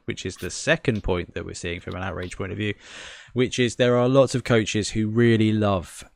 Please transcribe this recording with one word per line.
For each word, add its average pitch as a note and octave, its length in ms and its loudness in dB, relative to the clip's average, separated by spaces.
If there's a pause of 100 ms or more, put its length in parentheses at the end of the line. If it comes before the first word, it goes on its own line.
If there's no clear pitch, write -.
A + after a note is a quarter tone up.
which G#2+ 200 -8
is F#2 100 -10
the F2+ 140 -8
second B2+ 540 -2
point F2 300 -2
that F2 120 -8
we're F2 80 -10
seeing F2 260 -6
from F#2 140 -10
an F#2 80 -8
outrage F2+ 340 -8
point F#2+ 140 -6
of G2+ 80 -8
view, G#2 160 -2 (580)
which B2 280 0
is A#2+ 160 0
there B2 200 4
are B2 120 4
lots C3 260 4
of B2 80 -2
coaches A2 480 0
who A2 180 0
really A2 440 4
love G2+ 500 0 (140)